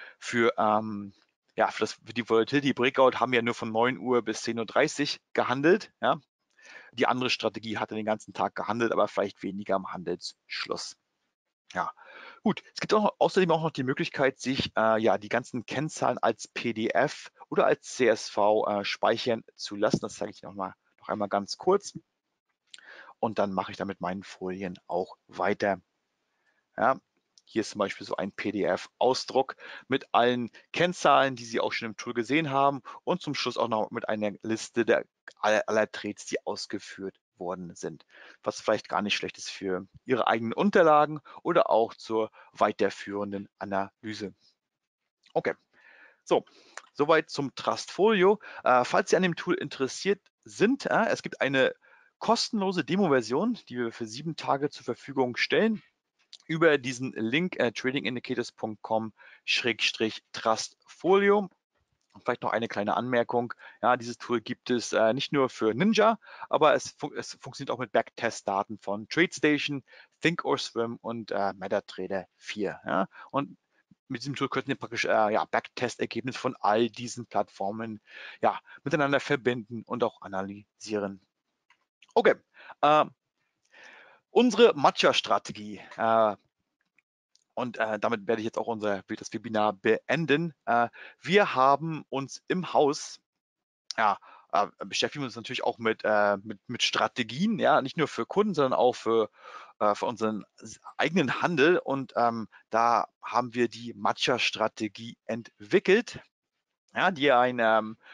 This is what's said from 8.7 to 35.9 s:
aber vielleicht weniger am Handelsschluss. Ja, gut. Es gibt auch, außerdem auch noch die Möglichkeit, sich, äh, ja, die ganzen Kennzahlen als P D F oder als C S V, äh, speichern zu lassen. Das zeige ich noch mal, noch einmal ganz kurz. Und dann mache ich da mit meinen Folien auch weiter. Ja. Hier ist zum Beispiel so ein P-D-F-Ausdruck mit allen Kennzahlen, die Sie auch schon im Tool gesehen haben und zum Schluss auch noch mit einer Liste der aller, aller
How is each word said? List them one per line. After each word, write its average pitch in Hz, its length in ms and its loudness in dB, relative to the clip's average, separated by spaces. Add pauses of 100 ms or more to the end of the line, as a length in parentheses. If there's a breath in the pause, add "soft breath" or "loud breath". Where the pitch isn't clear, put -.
aber 101 160 2
vielleicht 101 380 -4
weniger 98 320 -4
am 95 160 -6
Handelsschluss. - 1040 -8 (760)
Ja, 90 200 -4 (500 loud breath)
gut. - 220 -2 (100)
Es - 60 -10
gibt - 140 -4
auch, 214 260 2
außerdem 170 320 4
auch 160 100 2
noch 160 80 -2
die 135 140 -4
Möglichkeit, 135 560 -2
sich, - 360 -4
äh, 110 240 4
ja, 104 160 4
die 104 120 -6
ganzen 120 380 -4
Kennzahlen 135 520 -2
als - 300 -2
P - 240 -4
D 110 160 -2
F - 420 0 (180 loud breath)
oder 170 180 2
als - 160 2
C - 260 0
S 110 200 2
V, 107 380 2
äh, 101 180 -2
speichern 113 600 0 (100)
zu - 220 -12
lassen. 104 240 0
Das 107 160 -10
zeige 101 160 -8
ich - 100 -20
noch 92 120 -14
mal, 98 200 -8 (240)
noch - 100 -20
einmal 101 200 -2
ganz 101 300 -4
kurz. - 380 0 (1200 loud breath)
Und 113 180 -4
dann 101 140 2
mache 92 180 -2
ich 101 60 -12
da 98 80 -4
mit 98 160 -8
meinen 92 240 -6
Folien 92 520 -8 (120)
auch 90 280 -4 (120)
weiter. 95 520 -2 (960)
Ja. 117 220 2 (520)
Hier 110 120 0
ist - 80 -4
zum 104 100 -4
Beispiel 98 260 -4
so - 80 -4
ein 101 160 -4
P-D-F-Ausdruck - 1300 -2 (320 loud breath)
mit 131 260 -2
allen 120 380 2 (200 loud breath)
Kennzahlen, 143 640 2
die 117 100 -14
Sie 113 140 -4
auch - 140 -2
schon 117 160 -6
im 104 80 -12
Tool 120 180 -8
gesehen 135 360 0
haben 139 300 2 (220 loud breath)
und 175 200 -2
zum 143 120 -6
Schluss - 220 -4
auch 120 100 0
noch 110 240 -2
mit 113 180 -8
einer 107 220 -2 (120)
Liste 110 420 -2
der 107 200 4 (360)
aller, 107 280 2
aller 107 220 2